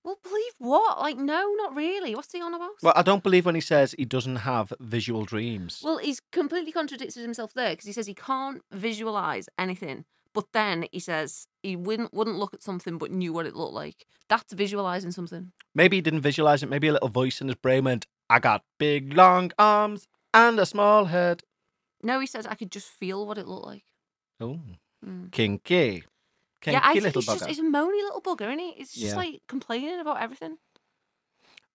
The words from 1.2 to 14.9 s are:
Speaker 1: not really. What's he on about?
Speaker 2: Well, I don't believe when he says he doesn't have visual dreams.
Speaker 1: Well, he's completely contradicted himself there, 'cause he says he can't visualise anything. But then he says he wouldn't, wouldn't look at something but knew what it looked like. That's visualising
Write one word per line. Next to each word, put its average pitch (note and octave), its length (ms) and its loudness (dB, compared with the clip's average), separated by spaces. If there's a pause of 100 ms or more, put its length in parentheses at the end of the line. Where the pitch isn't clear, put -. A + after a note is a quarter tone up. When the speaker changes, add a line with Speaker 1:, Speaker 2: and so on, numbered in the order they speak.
Speaker 1:
not F#4+ 180 -6
really. D#4+ 400 -4
What's C#4+ 160 -12
he F4+ 100 -10
on E4+ 140 -8
about? F4 160 -10 (100)
Speaker 2:
Well, D#3+ 140 6
I F3 80 6
don't F#3+ 180 4
believe F3+ 240 4
when F3 80 2
he D#3+ 80 0
says C#3+ 340 4
he C#3+ 80 -6
doesn't B2+ 340 -2
have A#2 420 -2
visual A2+ 460 -4
dreams. G#2+ 580 -6
Speaker 1:
Well, D#4 160 -2
he's C#4 220 -6 (100)
completely E4 400 -4
contradicted C4+ 500 -8
himself A#3 320 -10
there, A3 220 -2
'cause - 100 -14
he G3+ 60 -10
says G3+ 160 -6
he G3 80 -12
can't C4+ 560 -6
visualise G3+ 760 -4 (120)
anything. F3+ 460 -8 (280)
But - 200 -6
then G3 380 -2
he F3+ 80 -10
says D#3 480 -6 (140)
he F#3+ 140 -6
wouldn't, G#3+ 400 -6
wouldn't G3+ 240 -2
look G3+ 160 -6
at - 80 -20
something F3+ 340 -8
but D3+ 140 -8
knew F3+ 200 -2
what E3 140 -4
it B2 100 -10
looked D#3 200 -8
like. D3+ 320 -12 (200)
That's A3+ 260 -2
visualising F#3 580 -4